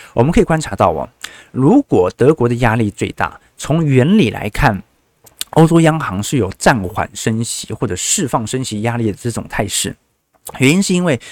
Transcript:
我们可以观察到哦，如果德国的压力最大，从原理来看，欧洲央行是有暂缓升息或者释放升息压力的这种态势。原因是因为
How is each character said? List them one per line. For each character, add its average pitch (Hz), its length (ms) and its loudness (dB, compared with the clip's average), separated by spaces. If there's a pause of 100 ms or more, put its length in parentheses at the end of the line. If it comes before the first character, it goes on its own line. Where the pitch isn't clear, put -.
(140)
我 117 80 2
们 151 120 2
可 240 80 4
以 - 20 4
观 160 160 0
察 143 160 -8
到 95 160 2
哦， 71 160 -6 (460)
如 180 300 4
果 90 340 2
德 135 160 4
国 120 160 0
的 120 60 -2
压 117 200 2
力 110 160 0
最 - 220 -6
大， - 260 -6 (180)
从 160 280 -2
原 143 320 4
理 120 140 2
来 95 180 -8
看， 107 340 0 (680)
欧 160 140 6
洲 165 140 4
央 160 180 4
行 95 240 -4
是 123 140 -4
有 107 220 -2
暂 131 260 2
缓 90 300 -6
升 113 280 -2
息 - 300 -8
或 110 160 -4
者 92 80 -6
释 - 320 -2
放 120 180 -4
升 131 160 -4
息 107 200 -6
压 117 160 -2
力 113 120 0
的 95 40 -2
这 120 180 -8
种 101 160 -8
态 - 180 -4
势。 - 300 -4 (640)
原 135 140 4
因 190 100 2
是 190 140 -2
因 180 80 0
为 180 160 0 (120)